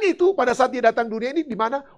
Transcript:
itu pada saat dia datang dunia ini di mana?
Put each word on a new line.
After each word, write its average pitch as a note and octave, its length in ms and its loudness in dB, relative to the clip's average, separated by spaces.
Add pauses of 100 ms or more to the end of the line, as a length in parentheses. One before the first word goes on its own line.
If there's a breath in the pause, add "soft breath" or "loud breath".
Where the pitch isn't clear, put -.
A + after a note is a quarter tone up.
itu F#4 320 2
pada B3 160 0
saat B3+ 180 2
dia B3 140 -4
datang A#3 240 2
dunia A3 260 -4
ini E4 80 0
di B3+ 140 -8
mana? A3+ 260 -2 (160 soft breath)